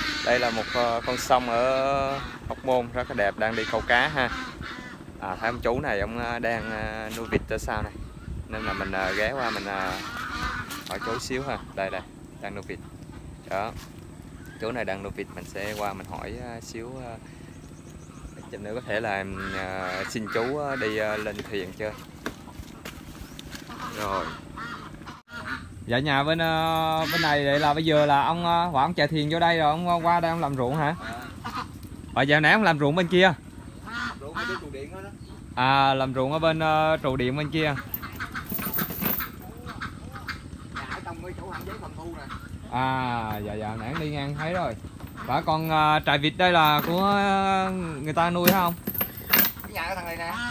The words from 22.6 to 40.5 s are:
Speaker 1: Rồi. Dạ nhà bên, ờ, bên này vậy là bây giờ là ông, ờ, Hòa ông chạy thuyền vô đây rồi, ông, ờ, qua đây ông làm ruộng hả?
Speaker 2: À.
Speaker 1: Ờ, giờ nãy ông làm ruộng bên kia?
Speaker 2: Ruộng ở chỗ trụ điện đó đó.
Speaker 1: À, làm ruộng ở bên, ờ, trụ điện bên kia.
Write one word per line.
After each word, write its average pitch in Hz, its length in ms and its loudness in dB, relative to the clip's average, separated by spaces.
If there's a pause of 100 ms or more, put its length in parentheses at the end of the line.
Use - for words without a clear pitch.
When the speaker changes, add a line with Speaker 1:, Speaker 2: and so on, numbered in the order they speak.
Speaker 1:
Rồi. 98 260 0 (1600)
Dạ 117 120 2
nhà 139 240 4
bên, 160 160 2
ờ, 160 720 2
bên 165 100 2
này 147 220 4
vậy 139 140 6
là 147 160 6
bây 160 100 0
giờ 151 220 6
là 139 160 8
ông, 165 240 2
ờ, 170 200 4
Hòa 143 180 4
ông 170 100 2
chạy 151 140 4
thuyền 147 220 2
vô 165 100 2
đây 170 180 6
rồi, 151 120 6
ông, 170 180 0
ờ, 175 140 4
qua 170 180 6
đây 165 100 4
ông 165 100 0
làm 143 160 0
ruộng 127 200 2
hả? 156 260 2
Speaker 2:
À. - 100 -8 (1040)
Speaker 1:
Ờ, 123 80 4
giờ 147 180 8
nãy 156 120 8
ông 214 100 8
làm 165 160 6
ruộng 147 160 4
bên 180 140 4
kia? 180 240 8 (880)
Speaker 2:
Ruộng 147 140 -10
ở 208 140 -4
chỗ 233 120 -4
trụ 160 120 -10
điện 143 220 -10
đó 190 60 -10
đó. 196 100 -12 (440)
Speaker 1:
À, 135 400 6
làm 131 200 0
ruộng 131 180 2
ở 160 60 2
bên, 160 200 4
ờ, 156 440 4
trụ 131 140 2
điện 127 200 2
bên 151 140 -2
kia. 151 240 2 (3000)